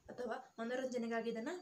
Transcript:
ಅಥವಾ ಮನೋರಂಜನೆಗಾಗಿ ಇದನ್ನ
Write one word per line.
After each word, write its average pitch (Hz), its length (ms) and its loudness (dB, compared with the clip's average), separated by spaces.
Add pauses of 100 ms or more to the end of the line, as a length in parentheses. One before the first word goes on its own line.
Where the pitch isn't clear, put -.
ಅಥವಾ 247 500 -4
ಮನೋರಂಜನೆಗಾಗಿ 233 720 2
ಇದನ್ನ 226 180 0 (140)